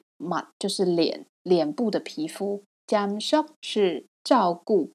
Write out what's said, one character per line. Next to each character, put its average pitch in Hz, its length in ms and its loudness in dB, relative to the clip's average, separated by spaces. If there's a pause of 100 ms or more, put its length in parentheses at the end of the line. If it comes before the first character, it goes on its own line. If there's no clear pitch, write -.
(180)
맛 165 280 -6 (120)
就 202 120 -4
是 196 160 0
脸， 170 400 0 (180)
脸 170 260 4
部 214 220 -2
的 175 80 0
皮 156 300 -6
肤。 202 340 -6 (240)
잠 202 320 0
식 302 260 0 (160)
是 185 440 0 (180)
照 196 300 2
顾 170 420 0